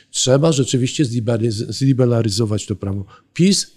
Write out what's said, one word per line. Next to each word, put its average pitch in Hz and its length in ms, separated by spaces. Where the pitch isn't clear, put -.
Trzeba 143 420
rzeczywiście 131 520
zliberaliz-, 113 680
zliberalizować 117 960
to 101 100
prawo. 98 280
pis 185 320